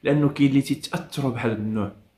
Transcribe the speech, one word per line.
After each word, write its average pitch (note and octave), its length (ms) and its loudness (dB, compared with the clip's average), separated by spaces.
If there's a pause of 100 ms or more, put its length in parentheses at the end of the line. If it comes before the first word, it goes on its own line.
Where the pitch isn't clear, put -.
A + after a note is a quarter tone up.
لأنه C#3+ 260 4
كاين C#3+ 200 2
اللي C3+ 120 4
تيتأثروا - 680 -4
بحال A#2 200 -2
هاد G#2 80 -4
النوع. G#2+ 320 -2 (260)